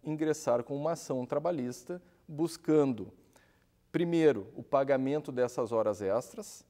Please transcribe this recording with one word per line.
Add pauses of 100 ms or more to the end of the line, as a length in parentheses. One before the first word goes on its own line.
ingressar
com
uma
ação
trabalhista (260)
buscando, (800)
primeiro,
o
pagamento
dessas
horas
extras